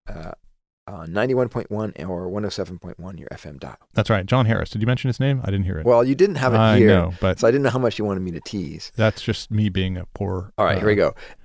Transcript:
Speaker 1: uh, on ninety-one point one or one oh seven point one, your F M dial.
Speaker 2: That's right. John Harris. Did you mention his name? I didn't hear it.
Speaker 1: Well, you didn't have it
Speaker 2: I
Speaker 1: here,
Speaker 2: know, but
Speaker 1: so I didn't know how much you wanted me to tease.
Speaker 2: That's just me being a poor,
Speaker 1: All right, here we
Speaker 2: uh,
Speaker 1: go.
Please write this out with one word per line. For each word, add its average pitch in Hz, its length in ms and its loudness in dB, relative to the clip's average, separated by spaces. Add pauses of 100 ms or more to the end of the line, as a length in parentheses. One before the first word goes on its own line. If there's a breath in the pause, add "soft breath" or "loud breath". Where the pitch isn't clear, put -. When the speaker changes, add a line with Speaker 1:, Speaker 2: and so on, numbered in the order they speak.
Speaker 1:
uh, 82 240 -12 (540)
on 82 280 -12
ninety-one 123 340 0
point 117 240 -8
one 107 220 -4 (120)
or 92 220 -6
one 104 180 -4
oh 101 40 -4
seven 90 300 -8
point - 200 -16
one, 90 180 -14
your 76 140 -16
F - 140 -16
M 76 120 -14
dial. 67 200 -16 (160)
Speaker 2:
That's - 160 -2
right. 98 160 2
John 123 200 2
Harris. 110 240 0
Did 107 120 -6
you 113 60 0
mention 123 220 0
his 123 100 -4
name? 135 240 0
I - 20 -8
didn't 98 180 0
hear 90 160 -2
it. 78 60 -8
Speaker 1:
Well, 120 180 6
you 131 120 2
didn't 185 220 4
have 127 160 2
it 110 40 4
Speaker 2:
I 110 200 6
Speaker 1:
here, 107 120 8
Speaker 2:
know, 90 320 4
but 92 180 0
Speaker 1:
so 113 80 4
I 113 40 8
didn't 139 120 2
know 135 80 2
how 127 80 -2
much 120 200 0
you 107 60 -2
wanted 98 160 -2
me 92 100 -6
to 80 100 -10
tease. 80 540 -10
Speaker 2:
That's 110 260 2
just - 300 -6
me 107 180 2
being 92 280 -2
a 87 160 -10
poor, 95 440 -6
Speaker 1:
All 107 80 2
right, 90 120 2
here 98 100 0
we 107 60 4
Speaker 2:
uh, 90 180 4
Speaker 1:
go. - 40 -14 (300 loud breath)